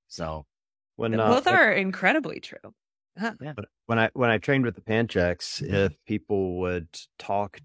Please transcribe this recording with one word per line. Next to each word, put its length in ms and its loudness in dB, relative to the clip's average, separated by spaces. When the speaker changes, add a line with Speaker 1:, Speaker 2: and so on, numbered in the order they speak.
Speaker 1:
So 380 -8
Speaker 2:
When, 160 -2
Speaker 3:
Th-, 80 0
Speaker 2:
uh, 60 4
Speaker 3:
both 200 4
Speaker 2:
like 80 4
Speaker 3:
are 160 6
incredibly 680 0
true. 360 -18
Huh. 240 -4
Speaker 1:
Yeah. 120 -10
Speaker 2:
But 120 -10
when 120 2
I, 140 4
when 160 2
I 80 4
trained 280 2
with 100 -4
the 60 -20
Panchaks, 800 0
Speaker 3:
Mm-hmm. 120 -4
Speaker 2:
if 200 4
people 540 -2
would 280 -2
talk 480 -4